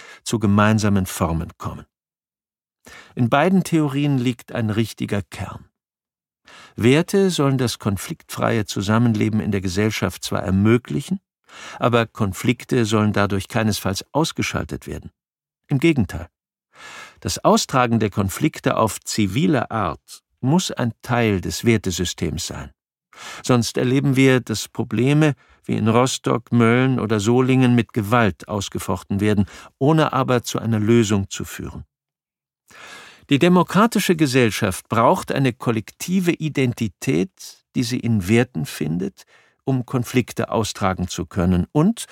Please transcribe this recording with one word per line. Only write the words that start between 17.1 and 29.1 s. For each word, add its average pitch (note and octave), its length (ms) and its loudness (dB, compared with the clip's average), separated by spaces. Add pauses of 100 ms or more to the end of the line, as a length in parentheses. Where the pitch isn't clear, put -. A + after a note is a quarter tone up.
Das - 240 -6
Austragen B2+ 560 2
der G#2+ 120 0
Konflikte - 680 -2
auf A2 240 0
zivile A#2 720 -2
Art - 520 -8 (160)
muss D#3 320 0
ein A#2 300 -4
Teil A#2 400 0
des - 240 -6
Wertesystems F2 800 -2
sein. C#2+ 260 -12 (720)
Sonst A#2+ 340 2
erleben C3 380 2
wir, C3 240 6
dass - 300 -6
Probleme C3 640 0 (300)
wie A#2 120 -4
in G#2+ 120 0
Rostock, B2 640 0
Mölln A#2+ 480 4
oder G#2+ 200 0
Solingen B2+ 540 4
mit A#2 180 2
Gewalt A2 560 0
ausgefochten F#2+ 720 -6